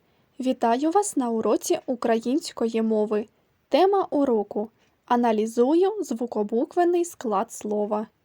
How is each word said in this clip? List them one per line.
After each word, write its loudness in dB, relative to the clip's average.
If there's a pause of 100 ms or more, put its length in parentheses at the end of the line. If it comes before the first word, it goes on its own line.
(400)
Вітаю 0
вас 0
на 0
уроці 0
української -2
мови. 0 (400)
Тема 2
уроку: -2 (360)
аналізую 2
звукобуквений 0
склад -4
слова. -4 (180)